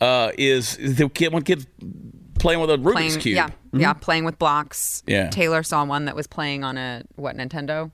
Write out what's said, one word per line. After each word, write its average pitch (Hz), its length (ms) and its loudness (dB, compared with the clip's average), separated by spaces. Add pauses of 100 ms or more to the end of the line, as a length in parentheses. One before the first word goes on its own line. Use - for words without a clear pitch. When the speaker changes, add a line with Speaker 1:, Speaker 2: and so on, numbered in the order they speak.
Speaker 1:
uh, 120 360 4
is 131 400 2 (200)
the 147 120 4
kid, 160 240 0
one 165 100 0
kid 143 220 0 (760)
playing 170 200 4
with 156 100 2
a 151 60 6
Rubik's 139 180 4
Speaker 2:
Playing, 160 260 0
Speaker 1:
Cube. 190 160 0
Speaker 2:
yeah, 165 100 2
Speaker 3:
Mm-hmm. - 320 -6
Speaker 2:
yeah, 147 140 4
playing 160 320 0
with 160 160 -2
blocks. 147 640 -2
Speaker 1:
Yeah. 98 240 0
Speaker 2:
Taylor 165 320 2
saw 151 220 0
one 143 220 -2
that 139 100 -6
was 147 100 -8
playing 143 380 -6
on 131 120 -6
a, 127 280 -8 (100)
what, 139 220 -8
Nintendo? 151 580 -6